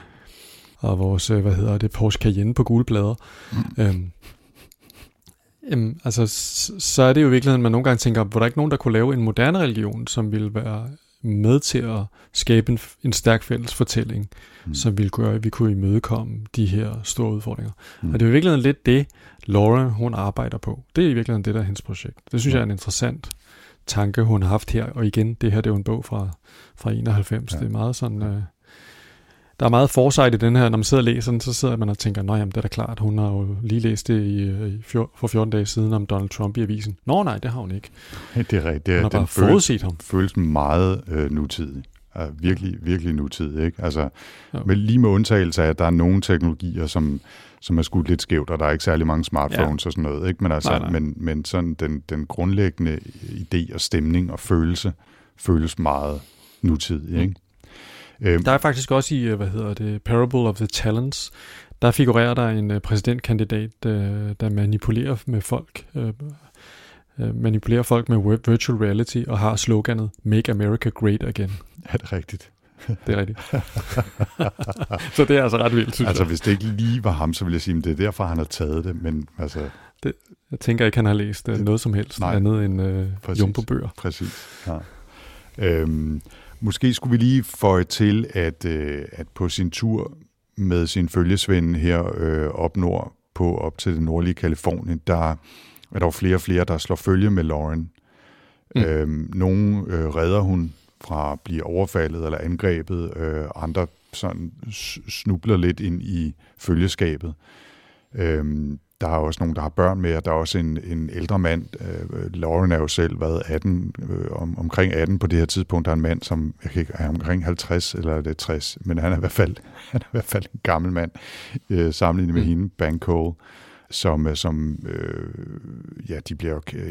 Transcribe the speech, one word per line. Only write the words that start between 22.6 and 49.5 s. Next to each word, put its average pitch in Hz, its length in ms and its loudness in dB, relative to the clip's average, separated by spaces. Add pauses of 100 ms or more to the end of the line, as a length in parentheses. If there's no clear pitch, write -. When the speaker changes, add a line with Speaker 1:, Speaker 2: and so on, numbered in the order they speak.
Speaker 1:
er 113 40 0
en 104 60 -2
interessant 107 580 -4 (580)
tanke, 104 360 0
hun 110 180 4
har 92 80 2
haft 107 220 -2
her. 110 140 0
Og 117 200 -4
igen, 113 280 0
det 113 180 0
her, 107 100 2
det 107 80 0
er - 40 2
jo 101 40 2
en 101 60 -2
bog 113 220 -4
fra, 101 240 -4 (460)
fra 113 160 -4
enoghalvfems. 110 640 -2
Speaker 2:
Ja. 78 60 -8
Speaker 1:
Det 123 60 -2
er 107 40 -2
meget 110 260 -2
sådan, 110 260 -4
Speaker 2:
Ja. 107 60 -2
Speaker 1:
øh, 101 140 -4 (1200)
der 123 60 0
er 117 40 4
meget 123 200 6
foresight 131 460 4
i - 20 0
den 117 180 4
her. 123 140 6
Når 110 80 2
man 110 60 2
sidder 135 180 4
og 117 40 2
læser 117 260 0
den, 117 100 0
så 123 120 -4
sidder 120 220 0
man 107 140 0
og 104 80 -2
tænker, 101 240 -2
"Nå 101 140 0
jamen, 104 160 0
det 110 60 -4
er 110 40 -2
da 107 60 -4
klart, 113 320 -6
hun 107 180 0
har 104 140 2
jo 98 320 -2
lige 113 160 0
læst 110 280 -2
det 110 160 2
i, 101 200 0
øh, 101 260 -4
i 107 120 -8
fjor-, 113 340 -2
for 117 120 -6
fjorten 110 240 0
dage 104 140 0
siden 110 280 0
om 104 120 0
Donald 98 240 -2
Trump 104 280 -4
i 117 40 -2
avisen." 104 440 -4
Nå 180 180 2
nej, 123 140 -2
det 117 140 -6
har 123 100 -6
hun 92 100 -8
ikke. 98 180 -10 (460)
Speaker 2:
Ja, 120 60 0
det 113 180 -2
er 78 60 -2
rigtigt. 78 200 -2
Det 95 80 2
er, 87 40 4
Speaker 1:
Hun 85 60 4
har 107 60 2
Speaker 2:
den 104 100 0
Speaker 1:
bare 85 80 2
Speaker 2:
føles, 95 220 4
Speaker 1:
forudset 156 320 4
ham. 87 200 -4
Speaker 2:
føles 95 360 0
meget, 82 680 2
øh, 76 240 -2
nutidig. 71 520 -6 (320)
Ja, 82 100 -6 (140)
virkelig, 90 420 0
virkelig 85 320 0
nutidig, 76 520 -2
ikke? 82 180 -4
Altså, 73 260 -2 (440)
Speaker 1:
Jo. - 120 -6
Speaker 2:
men 95 120 6
lige 107 220 4
med 117 100 6
undtagelse 98 540 4
af, 78 40 4
at 80 120 0
der 85 60 4
er 85 40 4
nogle 87 320 4
teknologier, 85 640 0
som, 76 320 0 (420)
som 82 160 0
er 82 40 4
skudt 82 280 0
lidt 85 120 2
skævt, 76 280 0
og 80 100 -4
der 78 60 2
er 76 60 4
ikke 78 120 0
særlig 80 240 2
mange 78 160 0
smartphones 73 600 0